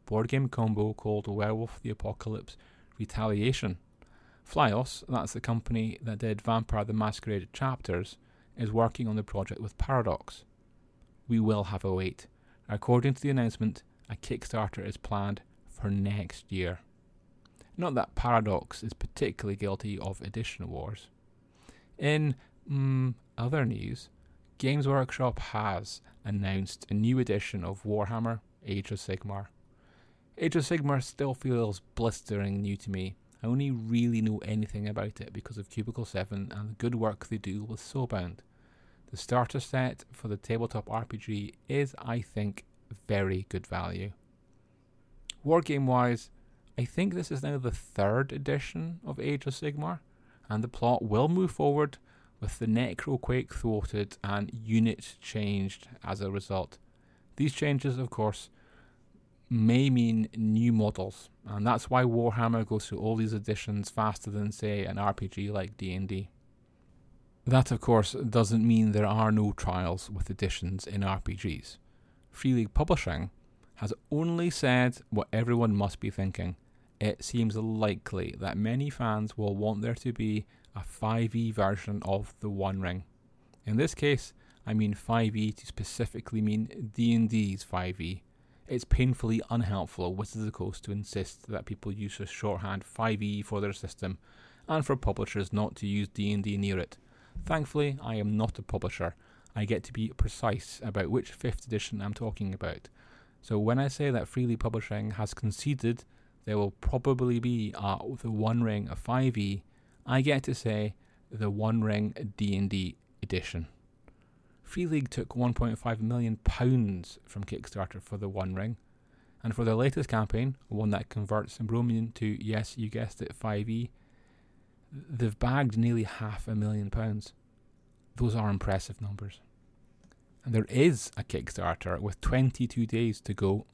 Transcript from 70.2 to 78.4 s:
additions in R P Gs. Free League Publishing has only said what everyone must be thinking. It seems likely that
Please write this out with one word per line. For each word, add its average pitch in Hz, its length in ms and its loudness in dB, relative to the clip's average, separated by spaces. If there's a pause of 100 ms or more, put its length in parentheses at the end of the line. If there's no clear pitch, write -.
additions 92 580 -2
in 98 160 -2
R 95 160 0
P 92 160 -4
Gs. - 420 -6 (540)
Free 131 220 2
League 113 200 2
Publishing 95 560 2 (460)
has - 180 -4 (160)
only 170 400 2
said 127 500 4 (100)
what 104 240 0
everyone 117 420 4
must 101 240 0
be 104 100 -4
thinking. 92 460 -2 (440)
It 104 240 -2
seems 113 340 0
likely 107 800 -2
that 92 180 -2